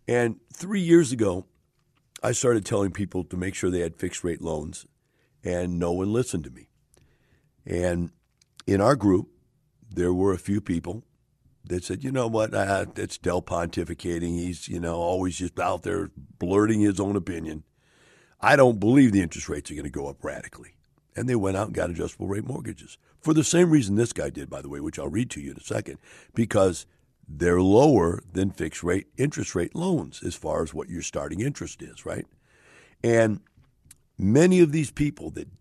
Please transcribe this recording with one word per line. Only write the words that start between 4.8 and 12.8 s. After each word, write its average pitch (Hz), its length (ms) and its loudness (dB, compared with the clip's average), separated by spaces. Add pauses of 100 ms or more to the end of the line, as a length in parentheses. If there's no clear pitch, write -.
and 90 360 -4
no 87 140 0
one 92 180 -2
listened 113 320 -2
to - 80 -16
me. - 160 -20 (960)
And 87 460 -2 (560)
in 98 140 4
our 123 160 4
group, 98 320 2 (600)
there 87 240 0
were 95 200 2
a 90 40 -2
few 101 240 -4
people 87 420 -6 (600)
that 90 180 -4
said, 92 200 -8
"You 131 80 -6
know 131 160 0
what, 110 260 0
uh, 98 320 0 (100)